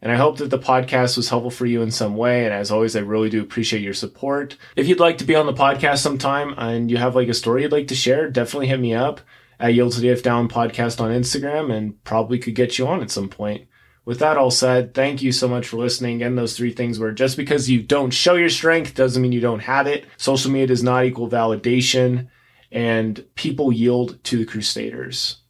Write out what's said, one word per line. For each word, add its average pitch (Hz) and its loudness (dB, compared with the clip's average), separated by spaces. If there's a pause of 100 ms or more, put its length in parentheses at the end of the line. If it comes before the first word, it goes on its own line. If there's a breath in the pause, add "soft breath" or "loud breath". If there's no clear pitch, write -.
and 113 -2
I 120 2
hope 147 2
that 143 -4
the 131 0
podcast 127 2
was 120 -2
helpful 120 -2
for 123 -4
you 117 2
in 110 -2
some 107 -2
way. 120 2
And 107 0
as 104 -4
always, 110 2
I 107 0
really 107 0
do 107 0
appreciate 110 -4
your 98 -6
support. 139 -6 (180 loud breath)
If 143 2
you'd 175 4
like 170 4
to 131 -6
be 156 4
on 156 4
the 139 -2
podcast 139 2
sometime 139 -2
and 117 -2
you 120 2
have, 123 0
like, 123 2
a 117 -2
story 117 0
you'd 147 0
like 147 0
to 131 -4
share, 139 2
definitely 127 -2
hit 131 0
me 120 0
up 127 -2 (380 soft breath)
at 120 4
Yield 120 4
to 120 -4
the 120 4
F 123 2
Down 120 2
Podcast 117 -2
on 113 0
Instagram, 139 -2
and 107 -4
probably 110 0
could 117 -6
get 123 0
you 131 0
on 170 -2
at 110 -8
some 98 -4
point. 104 -8 (380 soft breath)
With 123 -6
that 156 2
all 127 4
said, 127 2
thank 135 0
you 131 0
so 127 0
much 123 -4
for - -10
listening. 120 -4
Again, 120 -2
those 117 -2
three 120 -2
things 117 -4
were, 110 -2
just 131 0
because 143 -2
you 120 4
don't 139 0
show 175 4
your 175 4
strength 165 0
doesn't 127 2
mean 123 2
you 120 0
don't 117 0
have 135 0
it. 147 -2 (100)
Social 131 0
media 135 2
does 123 2
not 127 2
equal 120 -2
validation, 123 0 (420 soft breath)
and 113 -2 (100)
people 139 -2
yield 120 0
to 123 -2
the 110 0
crusaders. - -8 (100)